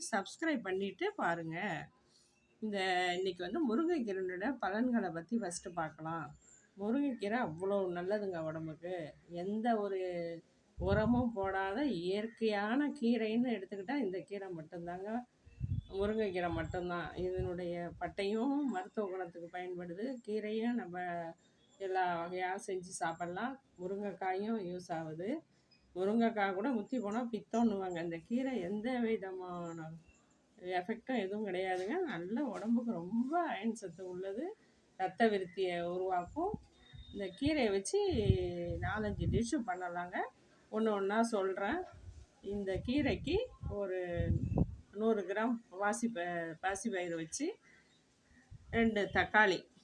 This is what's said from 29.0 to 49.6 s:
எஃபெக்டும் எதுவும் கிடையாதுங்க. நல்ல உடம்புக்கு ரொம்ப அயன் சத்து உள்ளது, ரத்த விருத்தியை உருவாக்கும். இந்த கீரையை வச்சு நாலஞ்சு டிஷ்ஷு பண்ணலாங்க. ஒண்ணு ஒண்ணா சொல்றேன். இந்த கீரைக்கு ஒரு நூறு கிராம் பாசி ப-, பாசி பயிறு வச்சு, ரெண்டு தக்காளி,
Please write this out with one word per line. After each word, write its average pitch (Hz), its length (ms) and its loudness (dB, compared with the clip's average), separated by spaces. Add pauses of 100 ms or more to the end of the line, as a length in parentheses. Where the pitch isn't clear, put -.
எஃபெக்டும் 220 480 0
எதுவும் 202 260 -2
கிடையாதுங்க. 185 480 0 (100)
நல்ல 185 320 -4 (100)
உடம்புக்கு 226 460 0
ரொம்ப 226 400 0 (120)
அயன் 220 300 -2
சத்து 185 320 -10
உள்ளது, 196 380 -4 (540)
ரத்த 185 280 2
விருத்தியை 190 480 0 (120)
உருவாக்கும். 185 680 0 (560)
இந்த 196 240 -6
கீரையை 269 380 4
வச்சு 196 280 2 (840)
நாலஞ்சு 202 480 -2
டிஷ்ஷு 233 340 2
பண்ணலாங்க. 180 540 -4 (540)
ஒண்ணு 220 180 2
ஒண்ணா 202 340 2
சொல்றேன். 202 560 2 (640)
இந்த 202 280 -2 (100)
கீரைக்கு 247 540 2 (340)
ஒரு 196 280 -2 (960)
நூறு 208 300 2
கிராம் 214 320 0 (160)
பாசி 208 380 0
ப-, 175 160 -2 (340)
பாசி 196 320 -2
பயிறு 180 260 0
வச்சு, 165 300 -2 (1300)
ரெண்டு 220 360 6
தக்காளி, 190 520 6 (240)